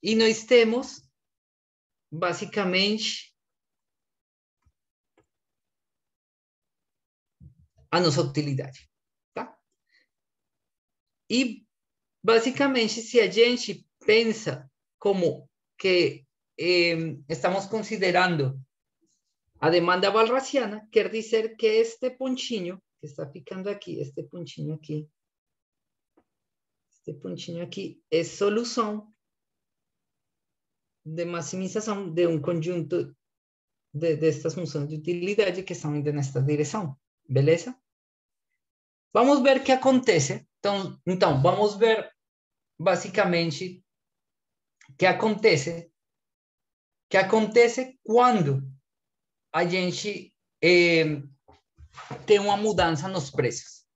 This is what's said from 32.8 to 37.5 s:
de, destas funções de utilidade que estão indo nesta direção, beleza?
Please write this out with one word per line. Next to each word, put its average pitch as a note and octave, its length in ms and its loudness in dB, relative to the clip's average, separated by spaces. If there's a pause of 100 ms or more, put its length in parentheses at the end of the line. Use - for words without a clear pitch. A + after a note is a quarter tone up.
de, D#3 220 -2
destas D#3+ 380 -2
funções D3+ 340 -6
de D#3 80 -10
utilidade F3+ 680 -2
que F#3 100 -10
estão D3+ 220 -6
indo D3 180 -2
nesta C#3 300 -2
direção, D3+ 560 -2 (300)
beleza? D#3 500 2 (1300)